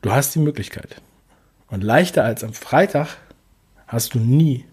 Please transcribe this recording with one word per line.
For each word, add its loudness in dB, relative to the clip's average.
du -2
hast 0
die 0
Möglichkeit. -4
Und -6
leichter 2
als -4
am -10
Freitag 0
hast -4
du 2
nie 2